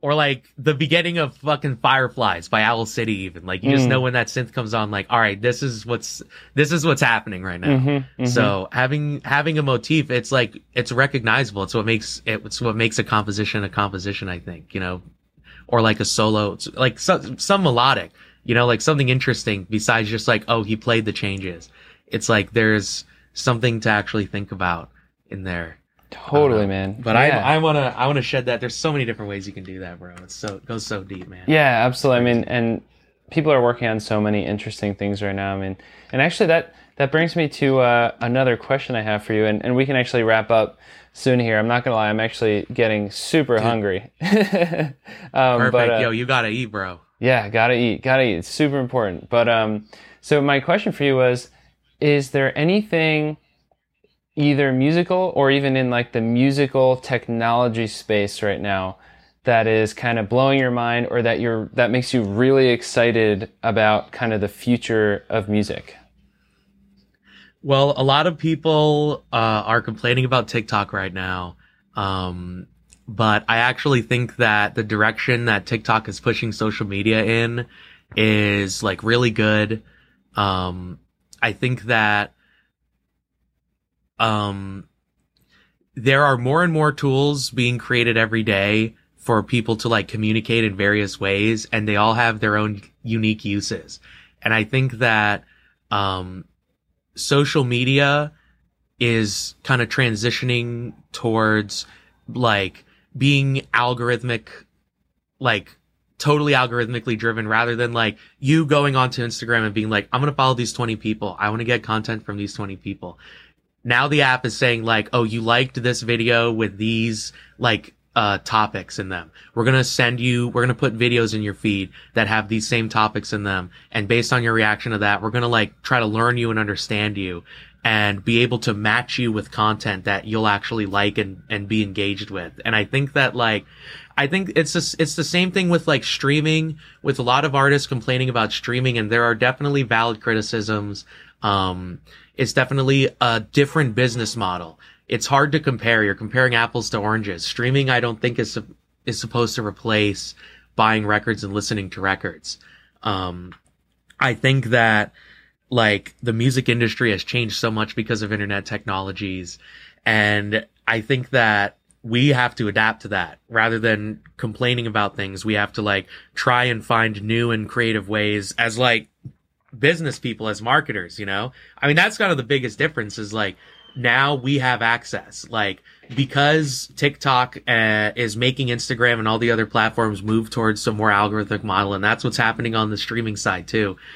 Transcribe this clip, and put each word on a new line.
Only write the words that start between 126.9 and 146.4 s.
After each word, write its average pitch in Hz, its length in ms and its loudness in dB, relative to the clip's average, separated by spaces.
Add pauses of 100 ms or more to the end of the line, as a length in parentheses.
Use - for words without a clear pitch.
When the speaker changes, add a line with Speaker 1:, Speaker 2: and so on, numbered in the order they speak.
Speaker 1:
you 90 260 -8 (400)
and 104 400 2
be 117 160 4
able 123 200 0
to 117 120 -2
match 107 460 -2
you 120 120 -2
with 107 220 -6
content 107 520 -2
that 98 200 -2
you'll 110 240 0
actually 104 380 -2
like 101 320 0
and, 95 320 -6
and 101 180 -6
be 107 140 2
engaged 101 480 -4
with." 87 240 -10 (100)
And 113 100 0
I 107 100 2
think 135 280 -2
that, 135 240 0
like, 110 300 0 (500)
I 139 100 2
think 185 300 -2
it's 160 160 0
the 175 60 0
s-, - 200 -4
it's 156 160 -2
the 165 80 -4
same 180 300 0
thing 180 160 0
with, 170 180 2
like, 139 160 2
streaming, 156 760 0 (240)
with 139 160 -2
a 131 40 -2
lot 127 220 4
of 139 100 0
artists 139 320 4
complaining 127 440 -2
about 113 200 0
streaming, 123 460 -2
and 107 160 -2
there 120 120 4
are 117 100 2
definitely 135 480 0
valid 113 400 0
criticisms. 107 800 -2 (380)
Um, 92 580 -2 (340)
it's - 200 -2
definitely 135 560 2 (100)
a 117 200 2
different 139 540 0
business 120 420 0
model. 90 440 -6 (280)
It's - 180 -4
hard 139 260 4
to 156 80 0
compare. 117 420 0
You're 101 140 0
comparing 120 400 0